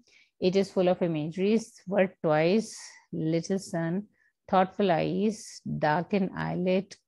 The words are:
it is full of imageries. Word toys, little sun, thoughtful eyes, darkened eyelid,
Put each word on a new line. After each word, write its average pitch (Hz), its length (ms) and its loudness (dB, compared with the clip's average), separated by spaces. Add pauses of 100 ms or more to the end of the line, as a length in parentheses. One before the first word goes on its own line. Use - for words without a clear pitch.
(420)
it 185 160 2
is 190 120 0
full 180 200 2
of 180 120 0
imageries. 180 840 -2
Word 190 340 2
toys, 170 540 2 (360)
little 165 480 -2
sun, 175 480 -4 (420)
thoughtful 190 420 2
eyes, 180 720 -2 (160)
darkened 165 580 0
eyelid, 185 600 -2 (120)